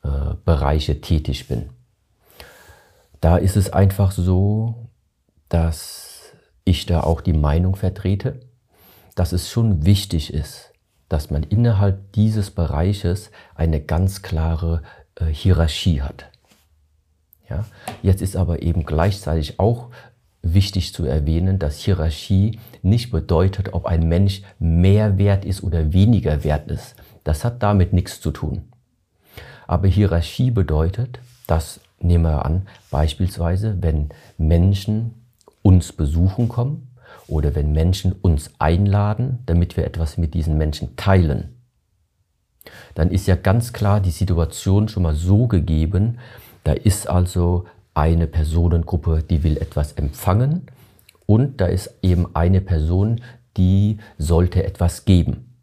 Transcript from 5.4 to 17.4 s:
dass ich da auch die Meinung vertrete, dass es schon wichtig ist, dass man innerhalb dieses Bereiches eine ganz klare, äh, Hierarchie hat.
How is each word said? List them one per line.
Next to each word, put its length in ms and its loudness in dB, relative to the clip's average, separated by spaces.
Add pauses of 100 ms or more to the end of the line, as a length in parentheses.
dass 880 -6 (320)
ich 200 0
da 140 0
auch 220 -2
die 100 -2
Meinung 460 0
vertrete, 640 -4 (760)
dass 160 -2
es 180 -4
schon 360 0
wichtig 480 0
ist, 400 -10 (340)
dass 220 -4
man 140 -2
innerhalb 680 0
dieses 380 0
Bereiches 800 -2 (240)
eine 240 0
ganz 420 -2
klare, 600 -2 (340)
äh, 100 -4
Hierarchie 760 2
hat. 240 -10 (1200)